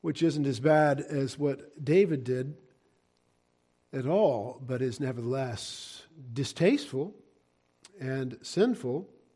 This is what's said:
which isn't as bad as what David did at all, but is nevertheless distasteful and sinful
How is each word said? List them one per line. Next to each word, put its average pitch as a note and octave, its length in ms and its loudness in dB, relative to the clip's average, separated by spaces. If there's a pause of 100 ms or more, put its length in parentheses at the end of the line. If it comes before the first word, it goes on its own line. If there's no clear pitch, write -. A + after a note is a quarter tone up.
which D#3+ 200 -2
isn't D3 240 2
as A#2+ 140 -2
bad D3+ 400 6
as C#3 380 -4
what D3 440 -4
David D#3 420 4
did B2+ 300 -4 (1400)
at C3 160 -4
all, C#3 560 2
but B2 200 -4
is B2 180 -4
nevertheless B2 1000 -6 (320)
distasteful E3 800 0 (840)
and C3 440 -4
sinful F#3 680 0 (280)